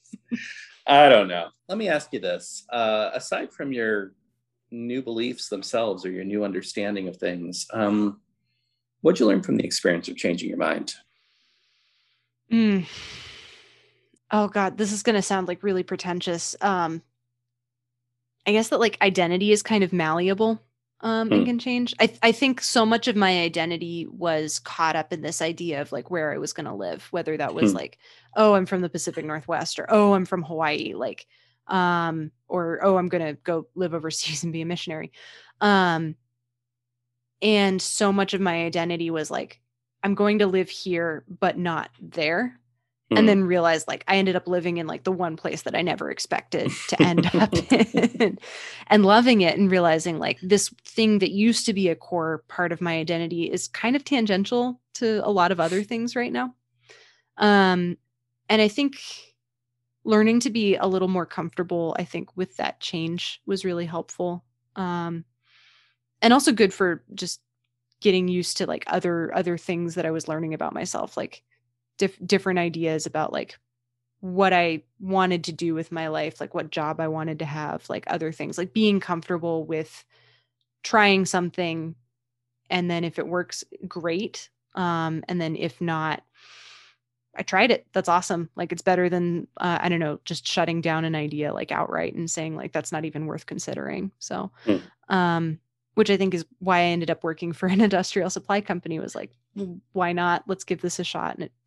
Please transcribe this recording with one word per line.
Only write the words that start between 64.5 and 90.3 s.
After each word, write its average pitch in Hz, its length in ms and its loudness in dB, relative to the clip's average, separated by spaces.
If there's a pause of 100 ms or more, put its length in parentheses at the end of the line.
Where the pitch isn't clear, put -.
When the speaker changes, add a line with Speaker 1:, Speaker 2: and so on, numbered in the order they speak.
Speaker 2:
Um, 170 480 -4 (1000)
and 226 100 8
also 285 200 6
good 202 200 4
for 175 320 0 (100)
just - 260 -8 (600)
getting 185 280 4
used 180 280 -2
to, 185 100 -2
like, - 200 -4
other, 170 500 -2
other 175 220 0
things 170 380 -4
that 165 100 -2
I 160 40 -2
was 160 160 -4
learning 160 280 -4
about - 180 -4
myself, - 460 -6
like, - 240 -8 (540)
diff-, 196 300 -2
different 185 320 0
ideas 165 480 -2
about, 156 260 -4
like, - 240 -8 (640)
what 185 320 2
I 170 300 2 (180)
wanted 185 440 0
to 170 80 -8
do 165 220 -4
with 160 180 -6
my 160 160 -6
life, 156 320 -4
like, - 140 -10
what 156 160 -6
job 156 300 -4
I 160 80 -2
wanted 156 300 -6
to 160 60 -6
have, 151 440 -8
like, - 200 -8
other 160 240 -4
things, 156 260 -10
like, 180 140 -6
being 208 280 4
comfortable 165 640 -4
with 156 400 -8 (800)
trying 202 420 4
something. 165 720 -2 (760)
And 175 220 0
then 170 140 -2
if 165 140 -6
it 147 100 -4
works, 180 340 -6 (240)
great. 170 640 -6 (260)
Um, 165 540 -2
and 180 120 -2
then 160 160 -2
if - 240 -6
not, 160 420 -2 (1120)
I - 60 -6
tried 214 280 2
it. - 220 0
That's 185 160 -2
awesome. 170 480 0
Like, 175 160 -6
it's 170 100 -8
better 180 260 2
than, 175 380 -2 (120)
uh, 175 220 -2
I - 80 -2
don't 170 120 0
know, 151 240 -4
just - 220 -8